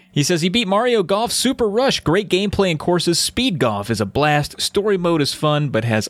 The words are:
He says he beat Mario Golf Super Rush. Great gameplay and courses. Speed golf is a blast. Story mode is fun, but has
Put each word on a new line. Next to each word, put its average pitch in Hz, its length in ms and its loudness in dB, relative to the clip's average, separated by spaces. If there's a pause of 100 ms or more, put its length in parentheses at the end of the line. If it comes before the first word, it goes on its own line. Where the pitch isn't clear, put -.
(120)
He 147 120 0
says 165 180 0
he 185 80 2
beat 214 180 0
Mario 220 360 2
Golf 208 280 -2
Super 240 380 0
Rush. 240 300 0
Great 180 300 0
gameplay 190 420 0
and 151 80 -2
courses. 175 400 0
Speed 233 400 -2
golf 107 320 -2
is 107 100 0
a 101 60 0
blast. 147 520 0
Story 202 380 0
mode 170 240 2
is 139 140 -2
fun, 147 340 0
but 113 160 0
has 110 240 0